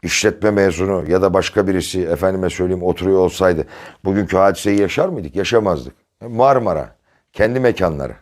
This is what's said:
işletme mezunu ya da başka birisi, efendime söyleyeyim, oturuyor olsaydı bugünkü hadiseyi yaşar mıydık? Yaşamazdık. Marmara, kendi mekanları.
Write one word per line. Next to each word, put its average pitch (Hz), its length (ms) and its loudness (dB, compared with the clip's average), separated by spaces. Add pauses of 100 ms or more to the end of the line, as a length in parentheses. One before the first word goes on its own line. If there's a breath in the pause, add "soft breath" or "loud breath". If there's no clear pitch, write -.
işletme 104 480 0
mezunu 95 600 0
ya 92 100 2
da 95 120 2
başka 95 340 0
birisi, 92 340 -2
efendime 90 480 -2
söyleyeyim, 90 340 -4
oturuyor 92 360 0
olsaydı 90 460 2 (400 loud breath)
bugünkü 98 320 0
hadiseyi 98 440 2
yaşar 143 280 0
mıydık? 90 260 -8
Yaşamazdık. 92 580 -2 (280)
Marmara, 117 760 0 (380)
kendi 120 260 0
mekanları. 87 640 0